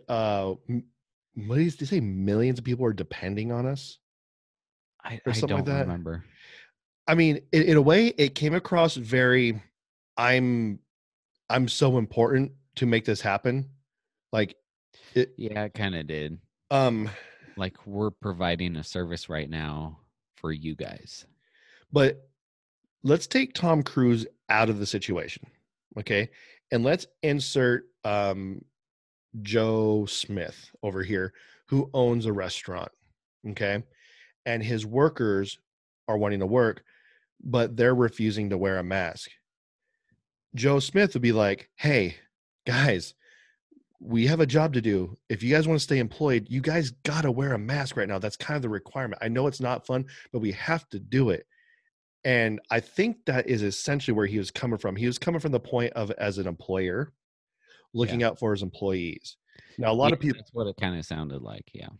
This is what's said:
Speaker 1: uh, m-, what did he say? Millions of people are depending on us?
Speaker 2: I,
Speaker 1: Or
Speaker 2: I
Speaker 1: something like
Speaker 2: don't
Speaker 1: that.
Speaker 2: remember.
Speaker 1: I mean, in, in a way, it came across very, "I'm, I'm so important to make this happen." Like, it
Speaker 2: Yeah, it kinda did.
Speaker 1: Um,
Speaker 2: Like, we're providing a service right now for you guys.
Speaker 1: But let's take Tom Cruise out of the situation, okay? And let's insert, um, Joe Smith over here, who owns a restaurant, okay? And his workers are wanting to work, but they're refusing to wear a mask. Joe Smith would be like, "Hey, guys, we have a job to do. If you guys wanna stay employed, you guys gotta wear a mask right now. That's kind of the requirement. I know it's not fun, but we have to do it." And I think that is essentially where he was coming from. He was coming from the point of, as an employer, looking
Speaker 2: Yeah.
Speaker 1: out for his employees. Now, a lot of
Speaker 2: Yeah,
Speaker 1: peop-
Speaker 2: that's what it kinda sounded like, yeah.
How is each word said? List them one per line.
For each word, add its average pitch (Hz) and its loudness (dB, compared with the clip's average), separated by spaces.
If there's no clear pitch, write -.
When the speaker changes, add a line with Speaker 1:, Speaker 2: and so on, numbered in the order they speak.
Speaker 1:
uh, 104 -2
m-, 120 -4
what 110 -2
did 160 2
he - -8
say? 185 0
Millions 107 0
of 117 -12
people 123 -2
are 110 2
depending 101 -6
on 120 -2
us? 135 -8
Speaker 2:
I, 117 -10
Speaker 1:
Or 123 0
Speaker 2:
I - -
Speaker 1:
something 110 0
like 95 0
Speaker 2:
don't 139 -2
Speaker 1:
that. 139 0
Speaker 2:
remember. 85 -6
Speaker 1:
I 160 4
mean, 160 4
in, 160 6
in 160 8
a 147 8
way, 185 6
it 139 2
came 151 0
across 170 2
very, 123 2
"I'm, 120 2
I'm 123 2
so 127 2
important 123 2
to 127 0
make 113 2
this 107 -2
happen." 123 -2
Like, 107 0
it 123 2
Speaker 2:
Yeah, 104 -6
it 104 -12
kinda 92 -4
did. 78 -8
Speaker 1:
Um, 123 2
Speaker 2:
Like, 95 -8
we're 101 -4
providing 87 -4
a 76 -8
service 85 -8
right 78 -8
now 78 -8
for 80 -6
you 78 -8
guys. - -14
Speaker 1:
But 143 2
let's 147 4
take 262 0
Tom 165 2
Cruise 120 2
out 110 4
of 104 -2
the 101 -4
situation, 92 -6
okay? 104 -2
And 117 0
let's 165 0
insert, 135 0
um, 98 -2
Joe 107 2
Smith - -8
over 95 -4
here, 95 -2
who 135 0
owns 120 2
a 110 0
restaurant, 92 -6
okay? 101 -2
And 117 -4
his 110 -4
workers 110 2
are 107 0
wanting 104 0
to 98 0
work, 113 2
but 120 0
they're 123 6
refusing 110 0
to 98 -2
wear 95 0
a 90 -4
mask. 90 -4
Joe 139 4
Smith 190 2
would 127 0
be 120 4
like, 104 2
"Hey, 113 2
guys, 123 2
we 117 0
have 160 2
a 156 6
job 151 2
to 123 2
do. 98 0
If 110 -4
you 123 2
guys 156 4
wanna 160 2
stay 135 0
employed, 120 0
you 127 -2
guys 151 0
gotta 151 0
wear 131 0
a 107 -2
mask 131 -4
right 101 -2
now. 98 -2
That's 104 -6
kind - -6
of 139 -4
the 117 -2
requirement. 107 -6
I 113 -2
know 127 0
it's 139 -2
not 123 -4
fun, 131 -4
but 123 -4
we 107 -2
have - -4
to 101 -8
do 110 2
it." 80 -2
And 113 2
I 117 2
think 214 -4
that 127 0
is 117 0
essentially 127 -2
where 104 2
he 104 -2
was 92 -6
coming 117 -4
from. 95 -4
He 110 -2
was 123 -2
coming 170 -2
from 151 -4
the 123 2
point 120 -2
of, 110 -4
as 101 -4
an 90 -4
employer, 95 -4
looking 117 0
Speaker 2:
Yeah. 117 2
Speaker 1:
out - -8
for 110 0
his 95 -4
employees. 92 -6
Now, 113 0
a - 2
lot 135 4
of 139 -2
Speaker 2:
Yeah, 147 0
Speaker 1:
peop- - -4
Speaker 2:
that's - -20
what 117 -4
it 95 -10
kinda 90 -4
sounded 76 -8
like, 53 -16
yeah. - -16